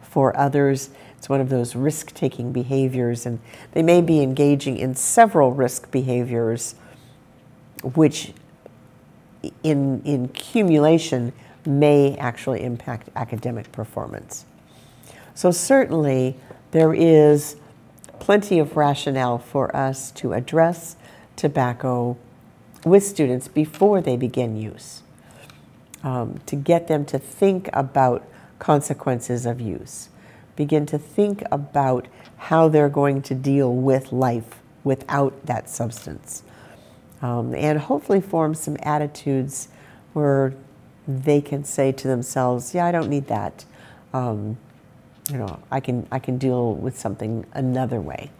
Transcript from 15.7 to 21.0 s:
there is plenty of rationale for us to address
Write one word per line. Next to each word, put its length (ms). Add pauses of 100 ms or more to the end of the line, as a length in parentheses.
there 240
is 600 (640)
plenty 380
of 180
rationale 640
for 380
us 360
to 200
address 640 (380)